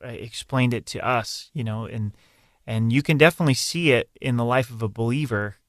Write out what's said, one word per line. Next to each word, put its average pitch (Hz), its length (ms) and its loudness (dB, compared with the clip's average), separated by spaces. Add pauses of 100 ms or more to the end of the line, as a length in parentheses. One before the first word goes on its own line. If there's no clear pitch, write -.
uh, 127 40 -14
explained 120 680 -2
it 113 120 -4
to - 200 -8
us, - 480 -2
you 143 80 -6
know, 110 240 -6
and, 107 300 -6 (500)
and 113 260 0
you 135 80 4
can 151 160 2
definitely 151 380 6
see 165 380 0
it 110 180 2 (100)
in 123 160 0
the 120 80 0
life 127 260 0
of 113 120 -12
a 110 60 0
believer. 113 680 -2 (120)